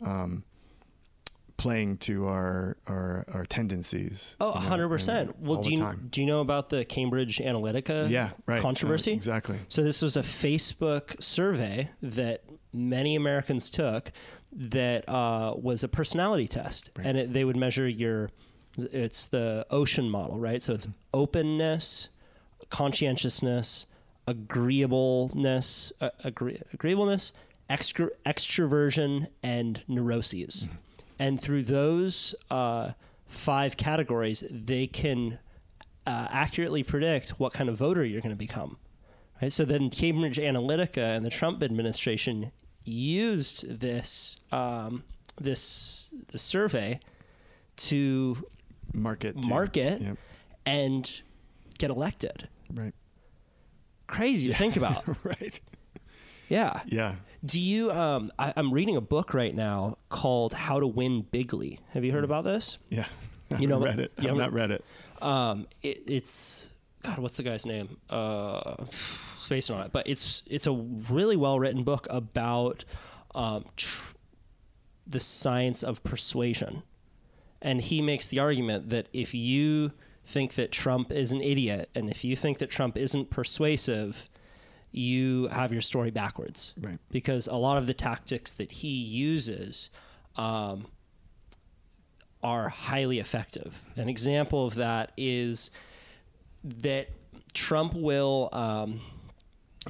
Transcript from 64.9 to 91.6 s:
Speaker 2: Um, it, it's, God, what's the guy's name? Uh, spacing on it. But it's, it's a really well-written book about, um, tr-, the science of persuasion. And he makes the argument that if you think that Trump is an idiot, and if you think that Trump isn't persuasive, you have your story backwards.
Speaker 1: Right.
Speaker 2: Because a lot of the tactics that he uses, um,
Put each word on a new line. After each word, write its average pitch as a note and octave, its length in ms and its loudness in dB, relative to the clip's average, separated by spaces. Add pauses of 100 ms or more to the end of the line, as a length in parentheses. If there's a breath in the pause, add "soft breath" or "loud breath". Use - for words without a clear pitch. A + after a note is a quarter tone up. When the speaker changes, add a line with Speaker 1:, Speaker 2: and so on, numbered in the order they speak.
Speaker 2:
Um, B2 460 0 (140)
it, - 240 -6
it's, - 640 -2 (320)
God, G3+ 160 -6
what's B2 200 -4
the C3+ 60 -6
guy's A#2 220 -4
name? A2 320 -6 (120)
Uh, G#2+ 760 -4 (500 loud breath)
spacing C3 400 -2
on G2 100 -4
it. - 60 -10
But - 160 -2
it's, - 380 -2
it's C#3+ 220 -2
a C#3+ 60 4
really B2 600 2
well-written C3+ 480 2
book C#3 280 0
about, A#2+ 720 0 (480 loud breath)
um, A2+ 320 -2 (100)
tr-, - 380 -4 (920)
the C3 120 -2
science B2 640 4
of A#2 220 -4
persuasion. A#2+ 800 0 (800 soft breath)
And C3 180 0
he D3+ 220 0
makes D3 260 0
the C3 120 0
argument A#2+ 500 2
that A2+ 240 0
if - 200 -4
you C#3+ 600 2 (320 loud breath)
think C3+ 300 -2
that A#2+ 180 0
Trump B2+ 400 0
is C3 180 2
an C3+ 100 0
idiot, A#2 540 2
and G#2+ 140 -2
if - 160 -4
you B2+ 100 2
think C#3+ 220 0
that C#3 120 -4
Trump B2 280 0
isn't C3+ 320 0
persuasive, B2 1000 0 (600 loud breath)
you B2+ 560 2
have B2+ 240 0
your A#2 100 0
story A#2+ 300 0
backwards. - 680 -6
Speaker 1:
Right. F#2 200 -8 (100)
Speaker 2:
Because B2+ 380 0
a B2 80 -2
lot C3 220 4
of B2+ 100 2
the B2+ 60 0
tactics - 600 -4
that - 200 -8
he - 160 -8
uses, A#2 1000 -2 (460 loud breath)
um, G#2 520 -4 (1500)